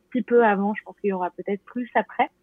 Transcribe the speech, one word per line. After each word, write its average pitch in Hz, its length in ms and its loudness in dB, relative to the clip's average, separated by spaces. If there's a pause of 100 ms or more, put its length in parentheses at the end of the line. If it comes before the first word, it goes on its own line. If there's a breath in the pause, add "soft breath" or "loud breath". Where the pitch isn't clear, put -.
(100)
petit 247 120 -2
peu 240 200 4
avant, 202 320 2
je - 80 -12
pense - 160 -20
qu'il 202 120 -4
y - 20 -2
aura 180 160 -2
peut-être 196 360 -8
plus 240 300 -10
après. 240 360 -2 (120)